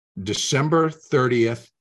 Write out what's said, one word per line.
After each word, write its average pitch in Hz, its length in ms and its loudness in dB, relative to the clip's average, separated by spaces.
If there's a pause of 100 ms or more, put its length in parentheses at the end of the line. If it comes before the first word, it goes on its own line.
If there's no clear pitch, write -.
(180)
December 147 720 0
thirtieth, 120 800 0 (120)